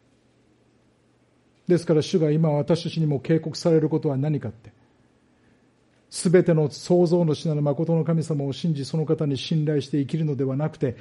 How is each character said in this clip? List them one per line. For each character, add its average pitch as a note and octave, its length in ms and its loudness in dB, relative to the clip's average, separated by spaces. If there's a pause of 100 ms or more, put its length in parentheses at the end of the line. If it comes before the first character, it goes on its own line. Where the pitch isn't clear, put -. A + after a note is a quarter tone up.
(1700)
で F3 120 4
す E3+ 80 -12
か E3 80 6
ら、 D3+ 80 4
主 - 160 0
が D#3 100 2
今 D#3 220 4
私 D3 320 2
た D#3+ 80 -4
ち E3 80 -4
に D#3 80 2
も C#3+ 120 0
警 D#3+ 200 2
告 D#3+ 180 -8
さ F3 140 2
れ D#3+ 80 8
る D3+ 100 2
こ D#3 100 0
と D3+ 100 -2
は C3+ 80 -2
何 C#3+ 220 0
か A2+ 100 -6
っ - 20 -10
て、 - 200 -18 (1400)
す - 160 -2
べ F3 140 2
て E3+ 100 2
の D#3 160 0
創 F3 380 0
造 F3 180 2
主 D3+ 220 -2
な D3+ 80 -2
る D3 80 -2
誠 D#3+ 320 0
の D#3+ 80 0
神 E3 180 0
様 C#3+ 240 -4
を C3+ 80 -4
信 E3 220 -2
じ、 C3+ 100 -6
そ D#3+ 120 -6
の D#3 100 -2
方 D#3+ 180 0
に C#3+ 100 0
信 D3+ 300 -2
頼 D3+ 160 0
し - 80 -8
て D#3 80 -2
生 C#3 80 0
き D3 100 -6
る D#3+ 100 0
の D3 100 -2
で C3+ 80 -2
は C3 120 -2
な D#3 140 -2
く D#3+ 80 -16
て、 B2+ 240 -2